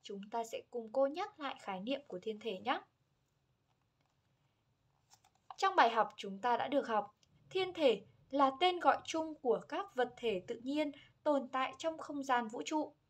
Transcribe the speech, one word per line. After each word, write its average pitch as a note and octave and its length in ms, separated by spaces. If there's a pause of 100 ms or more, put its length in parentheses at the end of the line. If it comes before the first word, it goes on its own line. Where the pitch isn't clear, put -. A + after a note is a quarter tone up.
chúng G3 180 (100)
ta A#3 140
sẽ A#3+ 260
cùng A3+ 220
cô C4+ 140
nhắc F4 340
lại C#4 200
khái F#3+ 200
niệm C4+ 260
của - 160
thiên G#3+ 180
thể G3+ 240
nhé. D4 160 (2750)
Trong F#4+ 200
bài B3+ 140
học G#3+ 260
chúng G3 220
ta A#3+ 180
đã - 120
được A#3+ 200
học, G#3+ 300 (320)
thiên F#4 220
thể C#4 320 (260)
là C4+ 200 (100)
tên F4+ 200
gọi C#4+ 240
chung D#4+ 300
của A3 340
các E4+ 260
vật B3 220
thể G#3 300
tự A#3 160
nhiên D4 300 (300)
tồn C#4+ 260
tại C4 300
trong D#4+ 200
không D4 240
gian A#3+ 260
vũ C4 160
trụ. D#4 300 (160)